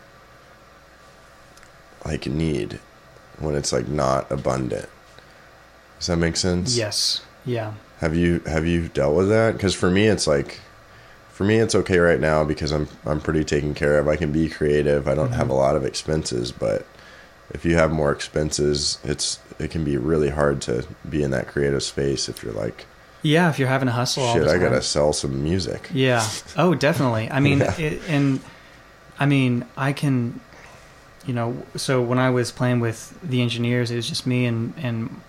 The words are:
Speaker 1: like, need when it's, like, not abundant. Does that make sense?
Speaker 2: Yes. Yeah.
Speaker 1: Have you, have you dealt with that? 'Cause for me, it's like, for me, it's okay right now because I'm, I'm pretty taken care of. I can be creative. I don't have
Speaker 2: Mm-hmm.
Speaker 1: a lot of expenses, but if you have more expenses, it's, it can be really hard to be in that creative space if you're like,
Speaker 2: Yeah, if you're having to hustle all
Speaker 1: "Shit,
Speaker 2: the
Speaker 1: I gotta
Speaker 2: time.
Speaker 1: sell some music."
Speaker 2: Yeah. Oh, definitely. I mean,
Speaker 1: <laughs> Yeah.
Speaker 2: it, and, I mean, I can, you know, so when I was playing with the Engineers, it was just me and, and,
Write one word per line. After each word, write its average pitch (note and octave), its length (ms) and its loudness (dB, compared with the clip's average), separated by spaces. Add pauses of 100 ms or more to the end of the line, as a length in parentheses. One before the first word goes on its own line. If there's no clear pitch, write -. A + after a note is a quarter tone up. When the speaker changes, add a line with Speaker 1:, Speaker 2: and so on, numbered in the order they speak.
(2000)
Speaker 1:
like, D#2+ 220 -6
need C2+ 520 -2 (600)
when D2+ 160 -2
it's, C#2+ 180 -2
like, B1 160 -2
not C2+ 420 0
abundant. C2 580 -4 (1120)
Does - 100 -8
that F2 100 0
make E2 180 0
sense? F#2 400 0
Speaker 2:
Yes. - 460 -2 (220)
Yeah. A2 280 -6 (280)
Speaker 1:
Have D#2+ 140 0
you, F2 260 2
have D#2+ 260 -2
you E2+ 220 0
dealt C#2+ 260 2
with F#2+ 160 4
that? A2 280 2
'Cause F#2 160 0
for F#2 160 2
me, G2+ 160 4
it's G2 200 2
like, C#2+ 340 0 (720)
for - 140 -4
me, G#2+ 140 4
it's A2+ 160 2
okay F#2 240 4
right E2+ 220 6
now D#2 240 4
because D2+ 280 -2
I'm, D2+ 160 -2 (180)
I'm D2+ 140 -2
pretty D#2+ 240 0
taken D2 300 0
care D2 240 2
of. D2 100 2
I D2+ 80 2
can D#2 160 -2
be D#2+ 160 2
creative. D2 600 2
I C#2 60 2
don't C#2+ 180 0
have D2+ 160 0
Speaker 2:
Mm-hmm. - 40 -2
Speaker 1:
a - 40 2
lot C2+ 200 2
of C2+ 80 -2
expenses, B1+ 680 -4
but G#1+ 340 -4 (720)
if - 80 -10
you E2 120 2
have D#2+ 140 4
more D2+ 220 0
expenses, D2 880 -2
it's, - 360 -4 (200)
it D#2 120 -6
can E2 120 -4
be C#2+ 140 0
really D2 320 2
hard C#2+ 340 2
to B1 220 -2 (240)
be D2+ 140 -2
in C#2 80 0
that B1+ 180 -2
creative C#2 340 0
space C#2 460 -4
if A#1 140 -14
you're A1+ 100 -10
like, G#1 320 -8 (380)
Speaker 2:
Yeah, D#3+ 260 4
if C#3 100 0
you're C3 100 2
having C3 180 0
to A#2+ 60 2
hustle B2 320 -2
all A#2 100 2
Speaker 1:
"Shit, D#2 100 4
Speaker 2:
the D2 60 4
Speaker 1:
I F2+ 80 4
gotta C#2 180 2
Speaker 2:
time. B1+ 60 0
Speaker 1:
sell D2+ 320 2
some C#2 280 -4
music." D#2+ 500 -2
Speaker 2:
Yeah. C3 300 2 (340)
Oh, E3+ 180 4
definitely. B2+ 560 0
I C3+ 100 0
mean, C#3+ 180 4
Speaker 1:
<laughs> - 20 4
Yeah. - 180 0
Speaker 2:
it, D#3 300 -4
and, C#3 320 2 (760)
I C#3+ 60 0
mean, C3 400 2 (120)
I C#3 180 -2
can, B2+ 440 0 (880)
you C3 60 -4
know, A#2+ 240 -2 (200)
so B2+ 260 0
when B2 160 2
I B2+ 100 4
was B2 240 0
playing B2 280 0
with - 420 -6
the B2+ 180 -2
Engineers, A#2+ 500 0
it A#2+ 60 -4
was A2+ 120 -4
just - 180 -6
me B2 180 2
and, A#2 320 -2
and, A#2 520 -6